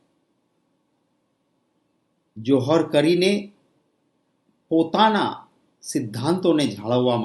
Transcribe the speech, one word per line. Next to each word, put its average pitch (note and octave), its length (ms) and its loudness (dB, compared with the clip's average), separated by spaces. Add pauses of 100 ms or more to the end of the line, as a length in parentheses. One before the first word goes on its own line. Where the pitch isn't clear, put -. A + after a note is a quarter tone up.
(2250)
જોહર C3 440 2 (140)
કરીને F3 380 2 (1400)
પોતાના E3 640 2 (500)
સિદ્ધાંતોને D3 840 -2
જાળવવા A#2 580 -2